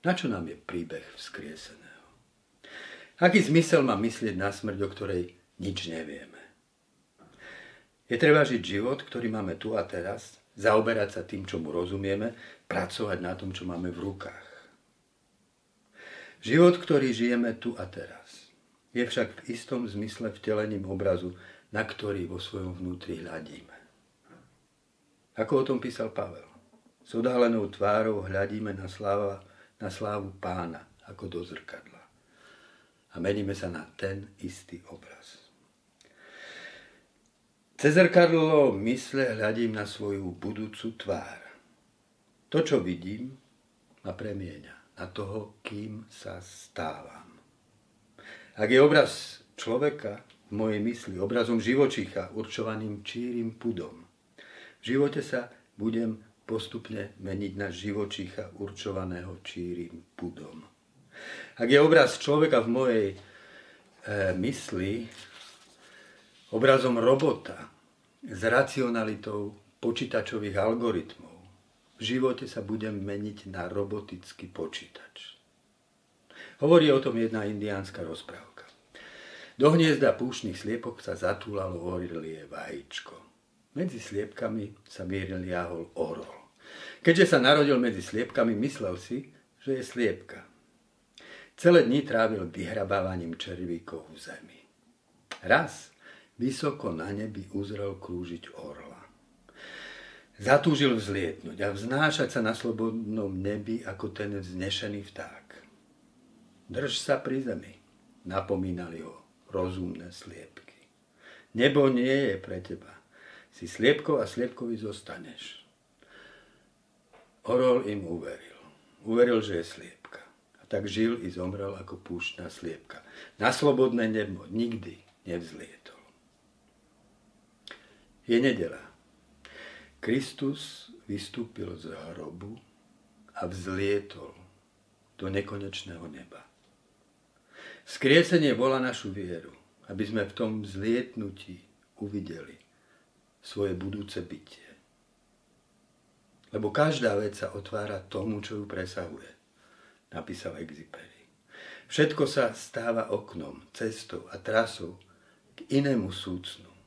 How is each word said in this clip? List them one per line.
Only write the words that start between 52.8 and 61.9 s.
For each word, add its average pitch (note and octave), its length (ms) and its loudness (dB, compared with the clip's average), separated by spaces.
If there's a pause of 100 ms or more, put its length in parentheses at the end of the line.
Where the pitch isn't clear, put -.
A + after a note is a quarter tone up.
čírim A#2+ 560 -6
pudom, - 480 -6 (720)
v - 20 -20 (140)
živote C#3+ 240 2
sa B2 320 -6 (240)
budem A2 400 0 (300)
postupne G#2+ 720 -8
meniť G2 400 -6
na G2 160 -4
živočícha G2 880 -6
určovaného F#2+ 800 -8
čírim F2 720 -10
pudom. D#2 480 -12 (960)
Ak A#2 80 2
je C#3 160 10
obraz D#3 400 8